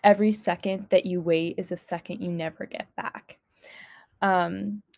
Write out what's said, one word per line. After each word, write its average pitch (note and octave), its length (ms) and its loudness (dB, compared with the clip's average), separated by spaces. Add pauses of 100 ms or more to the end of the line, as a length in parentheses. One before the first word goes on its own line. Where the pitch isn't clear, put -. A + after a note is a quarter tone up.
"Every G#3 280 6
second F#3+ 580 -4
that F#3 160 4
you F3+ 160 -2
wait E3 360 0
is F3+ 140 -6
a F3+ 60 -6
second - 440 -8
you F3+ 100 -6
never D#3+ 340 -8
get - 300 -12
back." - 440 -12 (840)
Um, G3 640 0 (140)